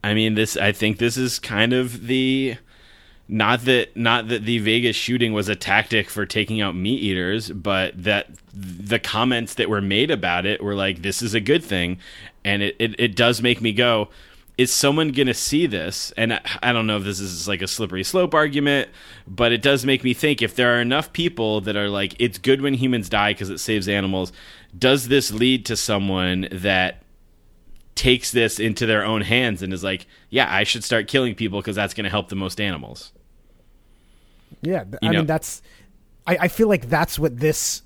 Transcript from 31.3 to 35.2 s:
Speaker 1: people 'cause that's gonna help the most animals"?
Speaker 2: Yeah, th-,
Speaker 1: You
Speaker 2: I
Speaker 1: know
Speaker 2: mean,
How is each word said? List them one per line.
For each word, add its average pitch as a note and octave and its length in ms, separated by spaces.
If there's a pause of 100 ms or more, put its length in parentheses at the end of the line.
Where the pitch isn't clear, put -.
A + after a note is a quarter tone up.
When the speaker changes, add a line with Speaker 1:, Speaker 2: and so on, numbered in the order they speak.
Speaker 1:
people G2+ 260
'cause G2+ 140
that's G2+ 180
gonna G2+ 160
help G2 200
the G2 60
most F#2+ 240
animals"? D#2+ 540 (1500)
Speaker 2:
Yeah, D#3+ 220
th-, G2 180
Speaker 1:
You - 80
Speaker 2:
I - 20
Speaker 1:
know D#3+ 80
Speaker 2:
mean, D#3+ 80